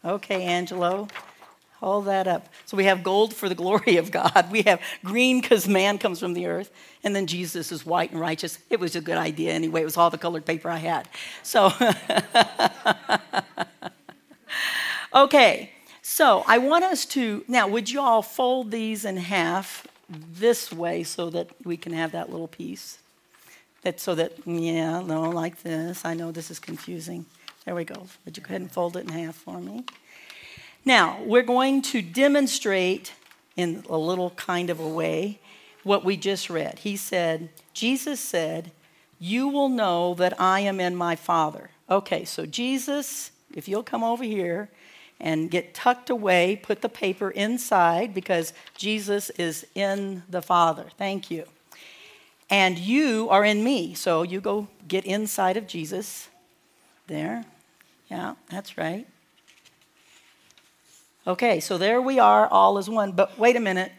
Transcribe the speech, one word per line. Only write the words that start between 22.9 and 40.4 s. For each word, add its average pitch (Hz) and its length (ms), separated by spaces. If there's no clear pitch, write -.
That, 175 180
so 180 140
that, 165 180
yeah, 165 540
no, 160 300
like 170 340
this. 170 400
I 170 100
know 165 200
this 165 180
is 160 80
confusing. 165 680
There 180 120
we 170 100
go. 185 220
Would 165 100
you - 80
go - 40
ahead 190 120
and 180 100
fold 175 280
it - 100
in - 20
half 165 260
for 180 260
me? 214 240
Now, 214 400
we're 240 200
going 262 400
to 233 180
demonstrate 196 1120
in 170 320
a 165 100
little 180 340
kind 175 380
of 160 100
a 160 80
way 165 520
what 196 200
we 190 140
just 190 320
read. 160 300
He 202 180
said, 165 520
Jesus 262 460
said, 165 520
"You 226 300
will 277 220
know 180 460
that 180 240
I 190 220